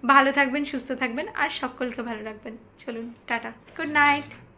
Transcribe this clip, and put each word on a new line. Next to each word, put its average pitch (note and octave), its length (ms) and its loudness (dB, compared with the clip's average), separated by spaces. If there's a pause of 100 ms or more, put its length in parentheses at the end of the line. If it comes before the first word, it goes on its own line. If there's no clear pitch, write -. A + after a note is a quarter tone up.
ভালো C4+ 260 8
থাকবেন, C#4 340 2
সুস্থ C#4 260 -6
থাকবেন B3+ 440 -4
আর D4+ 140 0
সকলকে B3+ 520 -6
ভালো A3 220 -8
রাখবেন। A3 340 -12 (280)
চলুন, A#3 280 -10 (140)
টাটা, A#3 240 -4 (260)
Good D#4+ 100 -4
night। D4 720 2